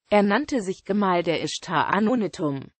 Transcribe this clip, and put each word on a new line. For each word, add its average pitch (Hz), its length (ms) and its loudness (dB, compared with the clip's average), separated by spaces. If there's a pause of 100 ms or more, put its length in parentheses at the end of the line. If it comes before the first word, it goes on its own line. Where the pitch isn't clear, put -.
Er 208 140 6
nannte 233 380 0
sich 185 220 -6
Gemahl 196 400 2
der 165 200 -2
Ishtar 160 500 -2
Anunetum. 185 760 0 (100)